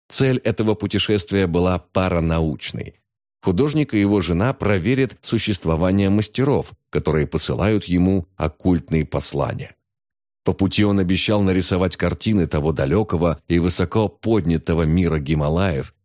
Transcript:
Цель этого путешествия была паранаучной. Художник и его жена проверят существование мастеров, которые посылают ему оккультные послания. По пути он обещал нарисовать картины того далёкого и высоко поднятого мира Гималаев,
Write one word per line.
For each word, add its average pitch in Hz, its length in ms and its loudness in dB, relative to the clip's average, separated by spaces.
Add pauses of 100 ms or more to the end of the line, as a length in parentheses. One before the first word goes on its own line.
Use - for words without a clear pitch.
Цель 131 300 0
этого 110 360 0
путешествия 101 720 0
была 87 320 0
паранаучной. 82 1200 -2 (440)
Художник 139 540 0
и 107 40 2
его 101 220 2
жена 87 320 0
проверят 110 680 0
существование 95 880 0
мастеров, 107 600 0 (180)
которые 76 360 0
посылают 95 600 -2
ему 90 500 2
оккультные 80 680 0
послания. 69 680 -6 (680)
По 95 80 0
пути 98 320 0
он 101 140 2
обещал 95 440 0
нарисовать 92 540 0
картины 90 500 0
того 78 260 -2
далёкого 82 760 0
и 87 100 2
высоко 90 500 0
поднятого 85 760 0
мира 80 360 2
Гималаев, 76 760 -2 (100)